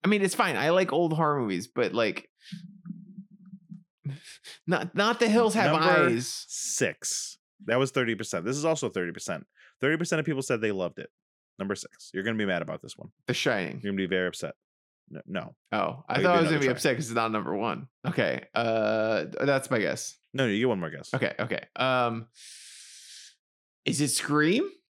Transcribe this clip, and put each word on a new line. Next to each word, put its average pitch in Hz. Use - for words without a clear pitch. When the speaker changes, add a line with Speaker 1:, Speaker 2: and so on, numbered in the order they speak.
Speaker 1:
I 175
mean, 202
it's 190
fine. 180
I 147
like 185
old 160
horror 151
movies, 98
but, 117
like, 107
not, 175
not 220
The 233
Hills 214
Have 185
Speaker 2:
Number 160
Speaker 1:
Eyes. 123
Speaker 2:
six. -
That 120
was 135
thirty 117
percent. 95
This 131
is 147
also 151
thirty 87
percent. 85
Thirty 151
percent 165
of 147
people 143
said 120
they 110
loved 92
it. -
Number 98
six. -
You're 95
gonna 113
be 107
mad 90
about 78
this -
one. -
Speaker 1:
The 123
Shining. 101
Speaker 2:
You're 101
gonna 98
be 92
very 92
upset. 82
No. 76
no. -
Speaker 1:
Oh, 95
I -
Speaker 2:
I'll -
Speaker 1:
thought -
I -
Speaker 2:
give 139
you -
Speaker 1:
was -
gonna 175
Speaker 2:
another 160
Speaker 1:
be 135
Speaker 2:
try. 127
Speaker 1:
upset 123
'cause 135
it's 117
not 113
number 101
one. 104
Okay. 76
Uh, 110
th-, -
that's 135
my 123
guess. -
Speaker 2:
No, 131
no, 110
you 101
get 127
one 104
more 82
guess. -
Speaker 1:
Okay, 127
okay. -
Um, 123
is 127
it 147
Scream? 151